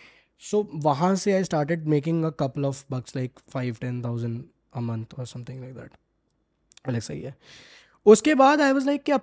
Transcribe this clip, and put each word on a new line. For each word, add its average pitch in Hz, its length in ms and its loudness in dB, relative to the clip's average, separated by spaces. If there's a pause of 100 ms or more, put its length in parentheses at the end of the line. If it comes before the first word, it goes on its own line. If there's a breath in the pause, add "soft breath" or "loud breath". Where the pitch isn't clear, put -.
(500 soft breath)
So 208 240 0
वहाँ 156 420 2
से 190 260 0
I 180 40 -4
started 156 400 -2
making 160 380 0
a 160 80 -2 (100)
couple 139 220 -4
of 139 100 -2 (180)
bucks, 127 240 -8
like 127 160 -6 (240)
five, 123 260 -6
ten 123 200 -6
thousand 117 320 -4 (420)
a 120 60 -6
month 113 260 -6
or 127 160 -12
something 127 400 -14
like 127 120 -16
that। - 240 -20 (840)
अलग 117 140 -2
सही 147 220 -10
है। 131 140 -12 (680 loud breath)
उसके 220 280 8
बाद 277 240 6
I 277 140 4
was 269 100 0
like 285 200 -2
कि 294 100 0
अब 269 100 2